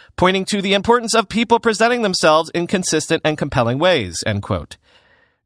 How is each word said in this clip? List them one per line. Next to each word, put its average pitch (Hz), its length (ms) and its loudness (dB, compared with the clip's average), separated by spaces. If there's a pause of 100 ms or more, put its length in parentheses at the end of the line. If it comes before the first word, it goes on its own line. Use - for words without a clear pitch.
(160)
pointing 190 300 0
to 202 160 -2
the 190 120 0
importance 226 400 2
of 220 140 2
people 226 320 2
presenting 233 420 0
themselves 165 500 2
in 170 140 -2
consistent 165 600 -2
and 156 120 0
compelling 127 400 -2
ways, 139 480 0
end 101 160 -2
quote. 87 360 -6 (680)